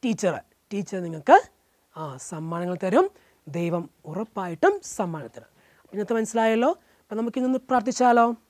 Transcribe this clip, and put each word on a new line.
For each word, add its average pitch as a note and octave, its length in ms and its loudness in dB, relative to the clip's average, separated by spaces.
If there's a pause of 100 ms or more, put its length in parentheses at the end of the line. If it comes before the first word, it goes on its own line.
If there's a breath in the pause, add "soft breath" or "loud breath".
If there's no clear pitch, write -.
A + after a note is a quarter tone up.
ടീച്ചർ. G3+ 300 0 (380)
ടീച്ചർ G3 360 -6
നിങ്ങൾക്ക്, E3 300 6 (580)
ആ, D#3+ 80 -10 (260)
സമ്മാനങ്ങൾ E3+ 560 -6
തരും. B3 200 4 (520 soft breath)
ദൈവം E3+ 260 -2 (260)
ഉറപ്പായിട്ടും F#3+ 640 0 (240)
സമ്മാനം D#3+ 380 -6
തരും. - 160 -20 (420 soft breath)
ഇന്നത്തെ G#3 240 -4
മനസ്സിലായല്ലോ? A3+ 540 2 (320 soft breath)
അപ്പം G#3+ 160 -10
നമുക്കിന്നൊന്ന് B3+ 500 -2
പ്രാർത്ഥിച്ചാലോ? A#3+ 560 4 (240)